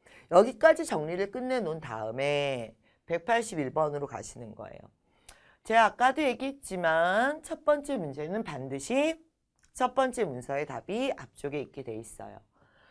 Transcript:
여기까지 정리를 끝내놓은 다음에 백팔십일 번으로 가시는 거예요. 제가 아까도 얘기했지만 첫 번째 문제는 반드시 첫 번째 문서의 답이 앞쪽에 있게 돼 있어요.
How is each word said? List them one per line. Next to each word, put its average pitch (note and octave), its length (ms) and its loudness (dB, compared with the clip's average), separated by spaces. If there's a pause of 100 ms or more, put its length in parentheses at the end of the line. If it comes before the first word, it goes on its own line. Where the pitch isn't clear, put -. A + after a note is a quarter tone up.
(320)
여기까지 C4 540 6
정리를 F3+ 460 -4
끝내놓은 B3 480 -4
다음에 C3 960 -2 (300)
백팔십일 E3+ 680 -2
번으로 D3 340 0
가시는 A2 480 -12
거예요. - 240 -16 (840)
제가 A3+ 220 6
아까도 B3 360 2
얘기했지만 A3+ 1200 0
첫 - 220 -8
번째 D4 320 2
문제는 D#3 460 -4
반드시 D#3 760 -2 (540)
첫 B3+ 200 -2
번째 B3+ 320 0
문서의 C#3 400 -4
답이 G3+ 520 -4
앞쪽에 D3 420 -10
있게 C3+ 240 -12
돼 A2+ 120 -10
있어요. G#2+ 440 -14 (520)